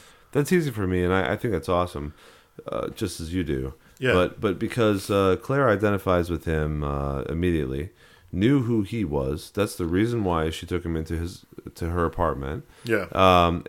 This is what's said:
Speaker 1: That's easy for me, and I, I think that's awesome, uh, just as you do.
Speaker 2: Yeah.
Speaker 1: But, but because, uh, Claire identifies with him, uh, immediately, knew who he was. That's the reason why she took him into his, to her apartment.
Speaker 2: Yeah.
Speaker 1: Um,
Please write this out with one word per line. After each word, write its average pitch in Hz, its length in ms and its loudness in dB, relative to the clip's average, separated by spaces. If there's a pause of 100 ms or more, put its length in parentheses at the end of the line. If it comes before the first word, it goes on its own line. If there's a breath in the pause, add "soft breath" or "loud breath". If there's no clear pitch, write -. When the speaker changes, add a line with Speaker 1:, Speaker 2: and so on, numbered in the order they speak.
(320 soft breath)
Speaker 1:
That's 147 200 0
easy 165 200 2
for 104 160 -2
me, 92 160 2
and 90 100 2
I, 95 200 2
I - 20 -4
think 113 160 -4
that's 85 180 -2
awesome, 87 460 -2 (520 soft breath)
uh, - 220 -4
just - 300 -6
as 82 160 -10
you 92 80 0
do. 67 320 -4 (240 soft breath)
Speaker 2:
Yeah. 127 140 2
Speaker 1:
But, 90 280 2
but 104 160 0
because, 107 540 0
uh, 98 280 4
Claire 135 300 0
identifies 95 640 2
with 80 140 -4
him, 78 380 -2
uh, 69 400 -2
immediately, 78 680 -2 (400 soft breath)
knew 120 320 4
who 113 180 0
he 104 240 -4
was. 71 480 -4
That's 104 220 0
the 90 100 -4
reason 107 380 0
why 82 260 0
she 80 160 -8
took 87 180 -4
him 82 120 -2
into 80 200 -4
his, 85 300 -6 (300)
to 85 140 -4
her 87 140 0
apartment. 78 600 -2 (180 soft breath)
Speaker 2:
Yeah. 107 280 0
Speaker 1:
Um, 87 580 4